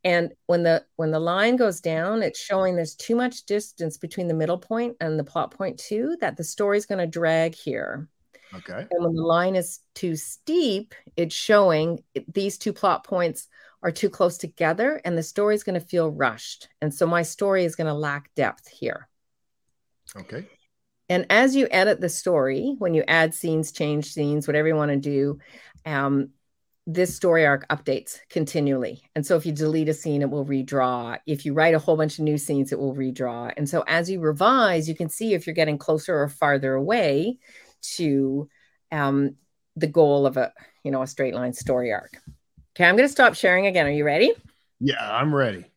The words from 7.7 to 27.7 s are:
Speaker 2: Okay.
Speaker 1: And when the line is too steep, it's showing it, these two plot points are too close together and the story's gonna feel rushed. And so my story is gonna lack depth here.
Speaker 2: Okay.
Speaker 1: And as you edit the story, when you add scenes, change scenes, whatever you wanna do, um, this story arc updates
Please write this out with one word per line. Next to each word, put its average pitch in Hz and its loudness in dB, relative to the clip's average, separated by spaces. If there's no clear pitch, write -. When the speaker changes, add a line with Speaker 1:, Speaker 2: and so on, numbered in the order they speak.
Speaker 2:
Okay. 180 -14
Speaker 1:
And 175 0
when 170 0
the 160 -2
line 175 2
is 180 -4
too 170 -4
steep, 233 -2
it's 170 -2
showing 170 2
it, - -8
these 196 -2
two 208 -4
plot - 0
points 175 -4
are 175 -2
too 196 -2
close 185 0
together 185 -2
and 175 -2
the 160 -2
story's 208 0
gonna 185 -4
feel 165 0
rushed. 131 -6
And 151 -2
so 165 0
my 170 2
story 190 0
is 160 -2
gonna 156 -2
lack 143 -6
depth - -2
here. - -10
Speaker 2:
Okay. 139 -14
Speaker 1:
And 180 0
as 254 6
you 269 4
edit 190 4
the 180 -2
story, 165 0
when 180 0
you 156 2
add 160 4
scenes, 160 -2
change 151 -4
scenes, 147 -2
whatever 151 2
you 160 2
wanna 147 2
do, 143 0
um, 139 0
this 175 -2
story 165 4
arc 143 2
updates - -4